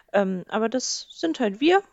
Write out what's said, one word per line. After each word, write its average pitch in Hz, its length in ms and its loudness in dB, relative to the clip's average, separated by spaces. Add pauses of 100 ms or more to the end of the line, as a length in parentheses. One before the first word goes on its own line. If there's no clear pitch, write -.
(120)
Ähm, 190 360 0
aber 220 200 -2
das - 420 -6
sind 330 300 -4
halt 208 200 -2
wir. 359 220 4 (100)